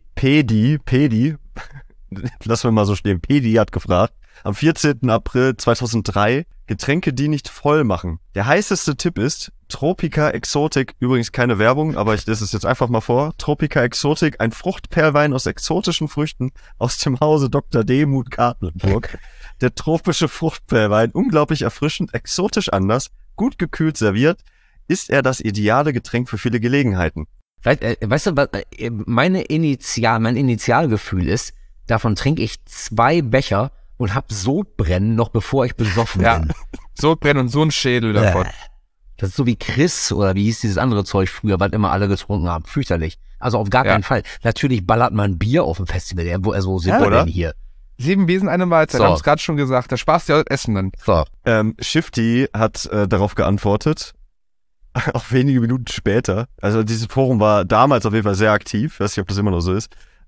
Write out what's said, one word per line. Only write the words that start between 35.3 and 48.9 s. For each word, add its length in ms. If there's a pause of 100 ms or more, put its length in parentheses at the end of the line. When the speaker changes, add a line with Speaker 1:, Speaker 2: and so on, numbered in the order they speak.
Speaker 2:
ich 120
besoffen 460
Speaker 3:
Ja. 160
Speaker 2:
bin. 140 (420)
Speaker 3:
Sodbrennen 480
und 60
so 140
ein 80
Schädel 420
Speaker 2:
Bäh. 120
Speaker 3:
davon. 220 (720)
Speaker 2:
Das 120
ist 60
so 100
wie 100
Chris 540
oder 240
wie 100
hieß 160
dieses 180
andere 260
Zeug 240
früher, 320
was 120
immer 200
alle 160
getrunken 400
haben. 160
Fürchterlich. 540 (200)
Also 200
auf 120
gar 140
Speaker 3:
Ja. 80
Speaker 2:
keinen 100
Fall. 200 (200)
Natürlich 440
ballert 260
man 260
Bier 260
auf 120
dem 100
Festival. 400
Ja, 140
wo, 120
also, 200
wo 60
sind 160
Speaker 1:
Ja, 60
Speaker 2:
wir 60
Speaker 1:
oder? 180
Speaker 2:
denn 80
hier? 220 (440)
Speaker 3:
Sieben 280
Wesen, 220
eine 180
Mahlzeit, 320